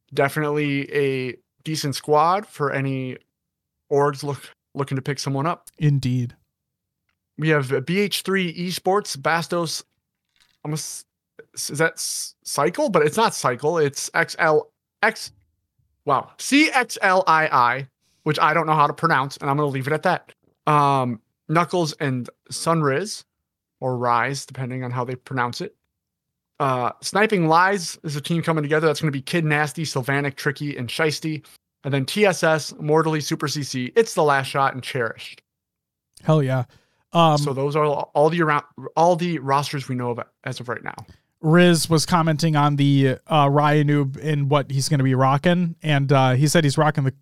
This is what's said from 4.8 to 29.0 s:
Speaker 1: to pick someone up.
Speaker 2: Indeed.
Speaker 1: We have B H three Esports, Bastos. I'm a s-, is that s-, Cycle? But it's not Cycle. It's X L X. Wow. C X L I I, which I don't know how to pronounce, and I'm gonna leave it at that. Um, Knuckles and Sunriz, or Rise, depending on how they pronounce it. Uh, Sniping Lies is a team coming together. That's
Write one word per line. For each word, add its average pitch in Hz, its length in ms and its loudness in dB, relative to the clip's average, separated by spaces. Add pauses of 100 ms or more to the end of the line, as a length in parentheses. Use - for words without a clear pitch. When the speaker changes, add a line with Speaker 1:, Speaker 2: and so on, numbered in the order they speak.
Speaker 1:
to 131 80 -4
pick 139 160 -6
someone 139 280 -4
up. - 320 -6
Speaker 2:
Indeed. 127 580 0 (1000)
Speaker 1:
We 151 120 -2
have 131 360 0
B 180 140 -2
H 202 240 -2
three 185 320 -2
Esports, 185 640 -2
Bastos. 165 680 -2 (840)
I'm 151 60 -6
a 151 40 -4
s-, - 300 -10 (500)
is - 240 -8
that 160 160 0
s-, - 500 -10
Cycle? 175 460 -2
But 165 140 4
it's 151 120 0
not 220 180 2
Cycle. 147 440 -2
It's 143 360 -2
X 165 240 -2
L 156 320 2 (320)
X. 220 300 -2 (720)
Wow. 135 340 -2
C 285 320 2
X 247 320 -2
L 190 240 4
I 160 220 4
I, 131 400 2 (340)
which 151 160 -2
I 156 160 4
don't 160 120 0
know 156 80 2
how 147 120 4
to 147 60 0
pronounce, 143 460 0
and 147 120 -4
I'm 139 60 0
gonna 147 120 0
leave 135 200 -4
it 143 40 0
at 151 120 -2
that. 180 280 -2 (360)
Um, 139 520 2 (280)
Knuckles 170 460 0
and 131 360 -4 (220)
Sunriz, 165 720 -2 (560)
or 127 160 -4
Rise, 120 500 0
depending 127 380 -8
on 120 80 -8
how 127 120 -4
they 127 120 -8
pronounce 123 440 -6
it. - 140 -10 (840)
Uh, 127 320 -2 (100)
Sniping 196 460 2
Lies 180 560 2
is 151 120 -8
a 147 40 -6
team 165 220 -2
coming 160 200 0
together. 151 240 0
That's 147 140 2